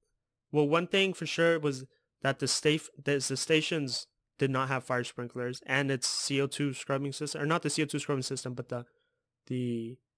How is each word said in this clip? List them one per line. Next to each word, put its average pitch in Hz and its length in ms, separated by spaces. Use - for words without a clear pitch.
well, 147 160
one 170 200
thing 190 260
for - 120
sure 165 340
was 135 260
that 135 180
the 135 80
sta-, 151 320
the, 143 240
the 135 120
stations 156 680
did 135 140
not 131 160
have 131 160
fire 123 200
sprinklers, 123 640
and 135 260
its 127 180
C - 320
O 139 60
two 139 260
scrubbing 135 400
system, - 280
or 143 40
not 165 180
the 151 60
C 156 140
O - 20
two 143 140
scrubbing 135 240
system, 127 300
but 120 160
the, 120 160
the, 123 500